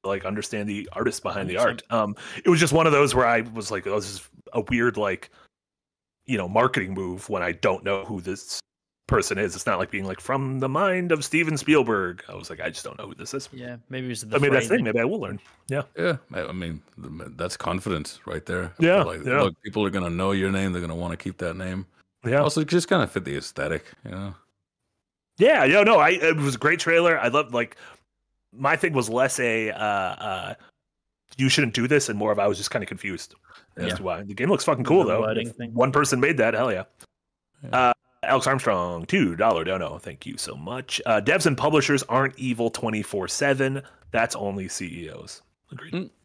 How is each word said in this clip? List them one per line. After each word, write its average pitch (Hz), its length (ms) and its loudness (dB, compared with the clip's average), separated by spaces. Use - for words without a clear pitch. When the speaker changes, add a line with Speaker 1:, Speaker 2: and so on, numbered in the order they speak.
Speaker 1:
Like, 98 220 -4
understand 104 440 -6
the 101 240 -6
artist 117 300 -2
behind 98 260 -4
the 90 100 -4
art. 117 300 0
Speaker 2:
Hundred - 0 -
percent. - 40 -4
Speaker 1:
Um, 107 240 0
it - 60 6
was 165 100 8
just 147 120 4
one 160 140 6
of 156 60 6
those 139 220 6
where 127 120 6
I 117 160 4
was 113 280 -8
like, 98 160 -4
"Oh, 98 100 -2
this 98 140 -2
is 95 180 -14
a 120 100 0
weird, 117 340 2
like, 98 340 -4
you 123 120 -2
know, 90 100 -4
marketing 104 460 2
move 92 340 -8
when 95 140 -2
I 87 100 -2
don't - 320 0
know 98 200 -2
who 104 160 -8
this 92 400 -8
person 104 280 2
is." 98 200 -2
It's - 100 -6
not 95 140 0
like 92 100 -2
being 98 140 -6
like, 92 160 -8
"From 135 400 -4
the 131 80 -2
mind 180 420 0
of 151 140 0
Steven 160 340 0
Spielberg." 110 720 2
I - 80 -14
was 87 140 -14
like, 82 100 -14
"I 82 100 -4
just - 140 -14
don't - 140 -12
know - 100 -12
who - 80 -14
this - 180 -12
is." 135 180 -8
Speaker 2:
Yeah, 123 260 -14
maybe 131 160 -8
it 123 40 -6
was 113 100 -6
the 110 80 -12
Speaker 1:
But 139 140 2
maybe 139 120 6
that's 120 140 4
the - 80 4
thing. 117 80 2
Speaker 2:
phrasing. - 0 -
Speaker 1:
Maybe 113 160 0
I 117 60 4
will 185 140 -2
learn. 98 200 -8
Yeah. 135 140 -4
Speaker 3:
Yeah, 170 200 0
I, 90 120 -6
I 65 80 -10
mean, 85 300 -8
th-, 78 340 -12
that's 87 200 -6
confidence 87 680 -4
right 78 200 -10
there. 90 320 -6
Speaker 1:
Yeah, 170 240 6
Speaker 3:
Like, 90 220 -4
Speaker 1:
yeah. 131 180 2
Speaker 3:
look, 95 220 -2
people 107 200 -2
are 98 60 2
gonna 92 180 -2
know 92 220 0
your 95 220 0
name. 95 200 0
They're 87 100 -4
gonna 82 120 -6
wanna 85 220 -6
keep - 220 -10
that 90 180 -6
name. 92 280 -8
Speaker 1:
Yeah. 131 180 2
Speaker 3:
Also, 151 200 0
just 165 260 0
kinda 156 200 2
fit 90 160 -6
the 71 120 -6
aesthetic, 73 500 -6
you 107 80 -12
know? 95 220 -10
Speaker 1:
Yeah, 226 260 6
yo, 175 180 6
no, 208 160 8
I, 151 120 8
it 165 260 2
was 139 180 0
a 110 40 -8
great 156 220 2
trailer. 170 380 4
I 120 100 0
loved, 127 240 0
like, 120 240 -4
my 139 220 0
thing 160 200 -2
was 117 160 2
less 123 280 2
a, 113 320 0
uh, - 80 -10
uh, 98 760 -4
"You 135 140 2
shouldn't 123 240 2
do 123 120 2
this," 139 220 2
and 107 100 -4
more 104 140 2
of, 101 60 2
I 101 100 4
was 98 100 0
just 101 120 -6
kinda 104 160 -4
confused 95 480 -10
as 87 120 -4
Speaker 2:
Yeah. 90 80 -2
Speaker 1:
to 92 60 -10
why. 90 200 -4
The 101 120 -12
game 120 140 -2
looks - 160 2
fucking 127 200 2
Speaker 2:
The - 40 -4
Speaker 1:
cool, 175 160 6
though. 104 160 2
Speaker 2:
wording 113 280 -2
Speaker 1:
If - 80 -14
Speaker 2:
thing. 117 180 -10
Speaker 1:
one 139 180 4
person 143 280 4
made 143 180 2
that, 110 160 4
hell 117 180 0
yeah. 92 120 -4
Speaker 3:
Yeah. 127 80 -12
Speaker 1:
Uh, - 20 2
Alex 131 240 2
Armstrong, 90 580 0
two 95 320 2
dollar 98 260 4
dono. 85 360 -4
Thank - 280 -16
you - 120 -12
so - 180 -8
much. 113 500 -8
Uh, 107 140 4
"Devs 147 260 2
and 139 100 4
publishers 147 480 2
aren't 131 340 0
evil 120 320 -2
twenty-four 107 580 -4
seven. 135 540 0
That's 117 240 0
only 98 340 -4
C 85 360 -10
E 78 60 -12
Os." - 320 -18
Agreed. 151 220 -14
Speaker 3:
Mm. 175 180 -8